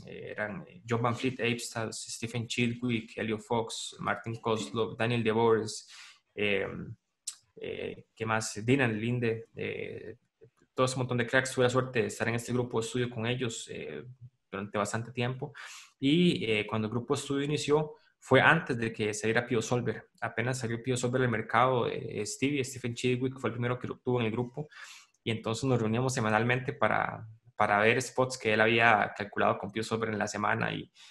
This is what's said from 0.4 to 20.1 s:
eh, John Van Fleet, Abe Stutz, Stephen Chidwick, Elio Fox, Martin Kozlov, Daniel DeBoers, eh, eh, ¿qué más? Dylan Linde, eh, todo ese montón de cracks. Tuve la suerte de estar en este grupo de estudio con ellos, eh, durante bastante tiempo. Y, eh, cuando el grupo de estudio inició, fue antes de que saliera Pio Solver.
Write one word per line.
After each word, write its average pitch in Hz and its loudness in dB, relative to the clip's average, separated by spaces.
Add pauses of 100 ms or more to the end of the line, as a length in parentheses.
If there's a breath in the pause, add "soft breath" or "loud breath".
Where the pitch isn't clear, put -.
eh, - -20
John 117 2
Van 120 0
Fleet, 123 -2
Abe 120 0
Stutz, - -8
Stephen 117 -6
Chidwick, 120 -2
Elio 110 -2
Fox, - -4
Martin 104 -2
Kozlov, 107 -2
Daniel 117 2
DeBoers, 110 2 (460 loud breath)
eh, 101 0 (880)
eh, 92 -8 (100)
¿qué 110 -6
más? 110 -2
Dylan 120 4
Linde, 117 -2 (100)
eh, 104 -8 (580)
todo 131 4
ese 127 0
montón 127 0
de 117 2
cracks. 131 2
Tuve 131 4
la 123 6
suerte 123 2
de 101 2
estar 110 -2
en 117 0
este 117 -4
grupo 123 0
de 110 -2
estudio 123 -2
con 113 -4
ellos, 123 -4
eh, 76 -10 (460)
durante 101 -6
bastante 113 -2
tiempo. 127 -4 (460 loud breath)
Y, 160 4
eh, 107 2
cuando 107 -2
el 107 -4
grupo 120 0
de 131 -2
estudio 139 -2
inició, 147 2 (260 loud breath)
fue 131 8
antes 147 6
de 113 -2
que 107 -2
saliera 113 0
Pio 113 2
Solver. 110 -2 (120)